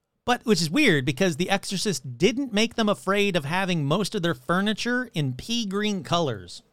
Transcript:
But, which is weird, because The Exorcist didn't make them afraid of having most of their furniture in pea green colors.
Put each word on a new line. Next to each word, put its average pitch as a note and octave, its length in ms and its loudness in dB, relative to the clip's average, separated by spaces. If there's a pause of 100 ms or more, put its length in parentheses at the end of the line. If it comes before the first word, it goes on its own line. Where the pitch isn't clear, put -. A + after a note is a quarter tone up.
(240)
But, A#3+ 200 0
which G#3 160 4
is D#3+ 100 -2
weird, F#3 340 4
because D#3+ 320 0
The F3 140 -2
Exorcist F#3+ 680 -4
didn't B3 340 2
make G#3+ 220 2
them A3 140 2
afraid G3+ 480 0
of D#3 80 0
having F3 400 0
most F3 300 0
of G3+ 80 -2
their E3 120 0
furniture A3 800 -2
in C#3 200 -2
pea A#3 300 -4
green G3+ 380 -2
colors. A#2+ 600 -2 (100)